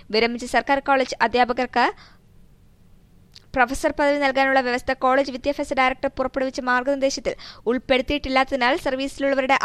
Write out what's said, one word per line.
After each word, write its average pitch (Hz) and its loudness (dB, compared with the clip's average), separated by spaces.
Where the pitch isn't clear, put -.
വിരമിച്ച 233 0
സർക്കാർ 262 0
കോളേജ് 269 0
അധ്യാപകർക്ക് 240 2
പ്രൊഫസർ 269 0
പദവി 285 0
നൽകാനുള്ള 269 2
വ്യവസ്ഥ 247 -2
കോളേജ് 262 0
വിദ്യാഭ്യാസ 277 -4
ഡയറക്ടർ 262 2
പുറപ്പെടുവിച്ച 262 -4
മാർഗനിർദ്ദേശത്തിൽ 254 -2
ഉൾപ്പെടുത്തിയിട്ടില്ലാത്തതിനാൽ 262 0
സർവീസിലുള്ളവരുടെ 269 0